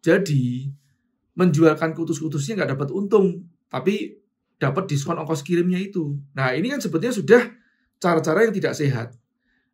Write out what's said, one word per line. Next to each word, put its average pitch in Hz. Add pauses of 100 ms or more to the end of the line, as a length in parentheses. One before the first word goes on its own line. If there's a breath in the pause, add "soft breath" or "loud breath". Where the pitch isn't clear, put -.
Jadi, 139 (640)
menjualkan 160
kutus-kutusnya 160
nggak 139
dapat 143
untung, 196 (240)
tapi 165 (400)
dapat 143
diskon 156
ongkos 156
kirimnya 180
itu. 160 (160)
Nah, 131
ini 185
kan 285
sebetulnya 202
sudah 208 (560 soft breath)
cara-cara 170
yang 220
tidak 151
sehat. 120 (560)